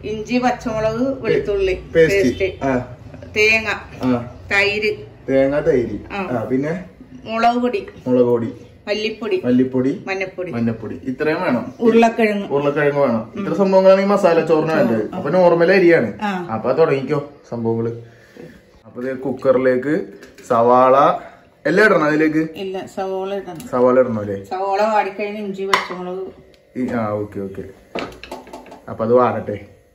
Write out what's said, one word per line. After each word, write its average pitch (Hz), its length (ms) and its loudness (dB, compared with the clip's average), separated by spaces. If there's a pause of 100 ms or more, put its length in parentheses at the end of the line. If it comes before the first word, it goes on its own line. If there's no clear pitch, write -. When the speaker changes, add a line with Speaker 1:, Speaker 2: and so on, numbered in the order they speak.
Speaker 1:
ഇഞ്ചി, 214 340 -4
പച്ചമുളക്, 240 840 -2
വെളുത്തുള്ളി 202 600 -2 (120)
Speaker 2:
പേസ്റ്റ്. 165 260 4
Speaker 1:
പേസ്റ്റ്. - 420 -2
Speaker 2:
ആ. 131 240 -2 (500)
Speaker 1:
തേങ്ങ. 220 320 2 (340)
Speaker 2:
ആ. 127 260 0 (220)
Speaker 1:
തൈര്. 208 440 0 (340)
Speaker 2:
തേങ്ങ, 135 300 2
തൈര്. 123 400 0 (120)
Speaker 1:
ആ. 185 260 -6
Speaker 2:
ആ, 110 60 -4
പിന്നെ 147 420 -4 (380)
Speaker 1:
മുളക് 226 340 0
പൊടി. 247 300 -2 (200)
Speaker 2:
മുളക് 123 180 4
പൊടി. 120 280 0 (340)
Speaker 1:
മല്ലിപ്പൊടി. 214 580 -4
Speaker 2:
മല്ലിപ്പൊടി. 127 600 0
Speaker 1:
മഞ്ഞപ്പൊടി. 185 440 -6
Speaker 2:
മഞ്ഞപ്പൊടി. 113 520 -4
ഇത്രയും 151 380 -2
വേണം. 131 380 -2
Speaker 1:
ഉരുളക്കിഴങ്ങ്. 226 680 4
Speaker 2:
ഉരുളക്കിഴങ്ങ് 143 520 0
വേണം. 117 340 0
ഇത്ര 202 140 -6
Speaker 1:
ഉം. 160 80 -2
Speaker 2:
സംഭവങ്ങളാണ് 190 440 6
ഈ 196 40 0
മസാല 180 400 4
ചോറിന് 156 280 2
വേണ്ടത്. 117 400 0
Speaker 1:
ആ. 180 40 -8
Speaker 2:
അപ്പൊ 151 120 -4
normal 175 420 6
അരിയാണ്. 165 500 6
Speaker 1:
ആ. 185 300 -4
Speaker 2:
അപ്പൊ 113 220 -2
തുടങ്ങിക്കോ 143 560 0 (200)
സംഭവങ്ങള്. 113 520 -4 (840)
അപ്പൊ 113 160 -14
ദേ 131 120 -6
കുക്കറിലേക്ക് 131 920 0 (420)
സവാള 127 720 4 (460)
എല്ലാം 180 200 4
ഇടണം 180 180 4
അതിലേക്ക്? 156 520 0
Speaker 1:
ഇല്ല, 190 300 -8 (100)
സവാള 190 380 -6
ഇടണം. 180 380 -10
Speaker 2:
സവാള 127 280 4
ഇടണം 117 200 0
അല്ലേ? 101 240 -6
Speaker 1:
സവാള 196 380 -4
വാടിക്കഴിഞ്ഞ് 208 580 -2
ഇഞ്ചി, 196 240 -8
പച്ചമുളക്. 185 640 -4 (500)
Speaker 2:
ഈ, 127 100 -4
ആ, 113 200 -4
ഓക്കെ, 104 320 -6
ഓക്കെ. 95 240 -10 (1300)
അപ്പൊ 113 160 -6
അത് 117 80 2
വാടട്ടെ. 107 520 0 (280)